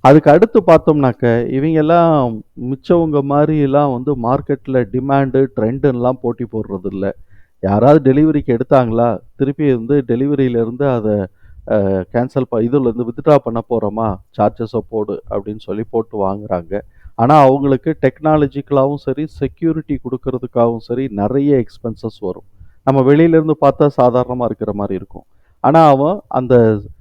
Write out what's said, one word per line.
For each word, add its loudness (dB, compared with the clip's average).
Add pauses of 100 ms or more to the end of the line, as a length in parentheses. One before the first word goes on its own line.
அதுக்கு 6
அடுத்து 4
பார்த்தோம்னாக்க, 2
இவங்க -2
எல்லாம் 2 (180)
மிச்சவங்க -2
மாதிரி 0
எல்லாம் 2
வந்து -4
மார்க்கெட்ல -2
டிமாண்ட், 0 (100)
ட்ரெண்ட் -4
எல்லாம் 0
போட்டி -6
போடுறது -8
இல்ல. -6 (440)
யாராவது 4
டெலிவரிக்கு 0
எடுத்தாங்களா, 0 (180)
திருப்பி 0
வந்து -2
டெலிவரியில -2
இருந்து -4
அதை, -2 (400)
அஹ், 0
கேன்சல் -4
ப-, -4
இதுல 0
இருந்து -2
வித்ட்ரா 0
பண்ண -2
போறோமா, -4 (220)
சார்ஜஸை -2 (100)
போடு -6
அப்படின்னு -8
சொல்லி -10
போட்டு -4
வாங்குறாங்க. -6 (340)
ஆனா 4
அவங்களுக்கு 2
டெக்னாலஜிக்கலாவும் -2
சரி, -6
செக்யூரிட்டி -6
கொடுக்கறதுக்காகவும் -4
சரி, -6
நிறைய 0
எக்ஸ்பென்சஸ் -12
வரும். -10 (400)
நம்ம 2 (120)
வெளியில 4
இருந்து 0
பார்த்தா 2
சாதாரணமா 0
இருக்கிற -6
மாதிரி -4
இருக்கும். -12 (360)
ஆனா 4
அவன் 2
அந்த 2 (200)